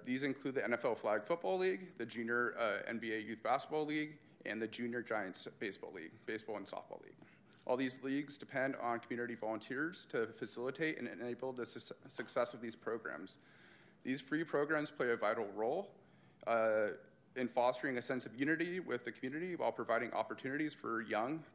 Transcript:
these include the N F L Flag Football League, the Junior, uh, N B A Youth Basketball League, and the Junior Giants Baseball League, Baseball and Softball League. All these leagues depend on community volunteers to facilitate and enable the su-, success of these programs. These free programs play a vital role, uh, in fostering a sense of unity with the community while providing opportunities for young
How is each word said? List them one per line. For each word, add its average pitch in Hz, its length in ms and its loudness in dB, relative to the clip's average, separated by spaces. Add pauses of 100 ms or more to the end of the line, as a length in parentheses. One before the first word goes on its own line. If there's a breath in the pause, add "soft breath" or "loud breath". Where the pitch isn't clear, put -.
these 127 200 0
include 131 320 0
the 110 80 2
N 113 80 4
F 120 120 2
L 117 120 4
Flag 214 260 2
Football 185 360 2
League, 185 380 0
the 117 80 -2
Junior, 117 540 2
uh, 101 300 2
N 117 100 -2
B 110 160 -2
A 110 60 0
Youth 110 200 -6
Basketball 143 460 2
League, 151 320 -2 (260 loud breath)
and 104 160 -2
the 113 60 0
Junior 120 340 -2
Giants 107 460 -2 (140)
Baseball - 320 -6
League, 82 180 -10 (160)
Baseball 110 300 -4
and 98 100 -6
Softball - 380 -8
League. - 100 -18 (500 loud breath)
All 127 120 4
these 131 260 0
leagues 139 340 0
depend 135 460 0
on 117 160 2
community 120 380 -2
volunteers 127 720 -2
to 117 160 2
facilitate 131 720 -2
and 120 80 -4
enable 123 460 -4
the 120 120 -2
su-, - 300 -10 (140)
success - 440 -2
of 117 80 -10
these 117 140 -6
programs. 98 640 -6 (640 loud breath)
These 131 180 0
free 156 220 0
programs 151 480 2
play 123 220 2
a 113 40 4
vital 107 380 4
role, 135 400 0 (540 loud breath)
uh, 110 400 6 (480)
in 127 100 2
fostering 127 500 4
a 120 60 -2
sense 127 240 -2
of 107 80 -10
unity 160 460 2
with 123 240 -2
the 113 80 -6
community 160 420 -4
while 123 160 2
providing 117 440 2
opportunities 135 600 -2
for 113 280 -2
young 113 420 0 (100)